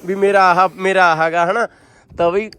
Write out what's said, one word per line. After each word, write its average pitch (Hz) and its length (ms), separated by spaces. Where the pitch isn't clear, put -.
ਵੀ 185 100
ਮੇਰਾ 196 360
ਆਹ, 185 260
ਮੇਰਾ 190 360
ਆਹ 156 40
ਹੈਗਾ, 165 300
ਹਨਾ। 214 200
ਤਾਂ 170 180
ਬਈ 208 180